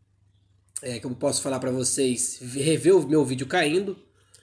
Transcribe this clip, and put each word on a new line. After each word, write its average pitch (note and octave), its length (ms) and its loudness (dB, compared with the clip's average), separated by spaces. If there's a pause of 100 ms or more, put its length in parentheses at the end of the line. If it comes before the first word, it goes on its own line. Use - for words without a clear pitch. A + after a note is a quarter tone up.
(800)
é, B2 200 -8
que - 40 -8
eu B2+ 100 -6
posso C#3 260 -2
falar C3 180 -4
pra C3 100 -4
vocês, B2+ 680 -2
rever C#3 560 2
o D#3 100 4
meu D3 200 4
vídeo B2+ 200 -4
caindo, F3+ 560 -2 (420)